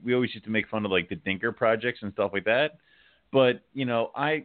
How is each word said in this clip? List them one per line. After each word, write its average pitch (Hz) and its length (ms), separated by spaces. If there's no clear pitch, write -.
we 123 100
always 123 200
used 107 100
to 107 60
make 110 180
fun 107 160
of, 101 60
like, 90 180
the 92 80
Dinker 98 400
projects 113 460
and 101 100
stuff 101 220
like 98 100
that. 131 280
But, 123 300
you 131 140
know, 117 280
I 147 300